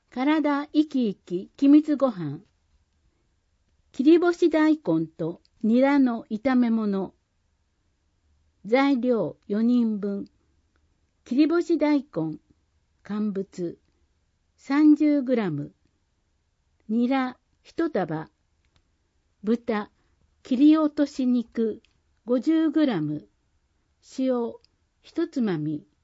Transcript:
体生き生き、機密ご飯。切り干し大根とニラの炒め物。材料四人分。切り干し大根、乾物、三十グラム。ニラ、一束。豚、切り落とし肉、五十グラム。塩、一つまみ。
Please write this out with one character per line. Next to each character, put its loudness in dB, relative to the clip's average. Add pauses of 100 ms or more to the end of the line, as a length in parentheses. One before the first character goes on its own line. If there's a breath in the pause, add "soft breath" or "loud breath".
体 -2
生 0
き -2
生 -14
き、 -10
機 0
密 6
ご 0
飯。 -8 (1500)
切 -4
り 6
干 2
し 0
大 2
根 -2
と -10 (200)
ニ 2
ラ 2
の 0
炒 -2
め 2
物。 -4 (1500)
材 2
料 -2 (100)
四 -4
人 0
分。 -8 (960)
切 -8
り 4
干 0
し -2
大 2
根、 -6 (640)
乾 -6
物、 -10 (800)
三 4
十 2
グ -2
ラ -2
ム。 -8 (1120)
ニ 0
ラ、 -4 (240)
一 -6
束。 -4 (1160)
豚、 -4 (500)
切 -4
り 6
落 -2
と 0
し -4
肉、 -4 (420)
五 0
十 0
グ 0
ラ -2
ム。 -6 (880)
塩、 -4 (480)
一 -6
つ -6
ま -2
み。 -6 (180)